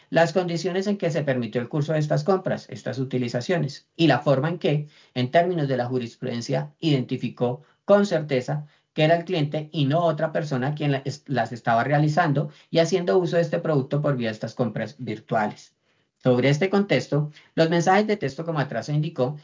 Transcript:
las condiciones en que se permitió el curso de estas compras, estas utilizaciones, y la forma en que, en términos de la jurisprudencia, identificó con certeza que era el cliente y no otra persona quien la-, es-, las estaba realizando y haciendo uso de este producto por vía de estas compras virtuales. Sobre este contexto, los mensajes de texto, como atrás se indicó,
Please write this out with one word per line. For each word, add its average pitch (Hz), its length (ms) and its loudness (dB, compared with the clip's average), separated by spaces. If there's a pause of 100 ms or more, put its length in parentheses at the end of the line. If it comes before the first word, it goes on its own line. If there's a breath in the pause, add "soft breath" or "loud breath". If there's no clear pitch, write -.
(100)
las 160 220 4
condiciones 175 540 -2
en 202 100 0
que 175 140 -2
se 156 120 -2
permitió 123 380 -2
el 120 80 -8
curso 151 240 -2
de 156 60 2
estas 151 260 0
compras, 185 440 -2
estas 120 300 -8
utilizaciones, 131 960 -4
y 165 140 4
la 127 120 4
forma 139 280 2
en 175 100 -4
que, 147 300 -2 (260 soft breath)
en 123 160 -2
términos 170 380 2
de 131 80 0
la 120 100 -2
jurisprudencia, 123 960 -4
identificó 127 840 -2 (220 soft breath)
con 202 220 6
certeza 147 600 -2 (260 soft breath)
que 156 120 0
era 160 120 6
el 170 80 -2
cliente 156 460 -2
y 156 140 -2
no 147 160 2
otra 160 320 0
persona 147 420 -2
quien 147 160 -2
la-, 135 140 -2
es-, - 240 -8
las 117 240 -2
estaba 117 320 0
realizando 147 640 2 (180 loud breath)
y 160 120 2
haciendo 180 360 2
uso 175 200 2
de 170 60 4
este 165 180 -2
producto 147 420 0
por 143 140 0
vía 117 140 -2
de - 20 -4
estas 117 240 -10
compras 110 420 -4
virtuales. 107 800 -6 (440)
Sobre 127 280 4
este 147 200 2
contexto, 151 600 0 (240 loud breath)
los 165 160 4
mensajes 185 380 4
de 208 80 2
texto, 143 280 -6
como 165 140 -4
atrás 131 280 -4
se 151 60 -4
indicó, 151 520 -2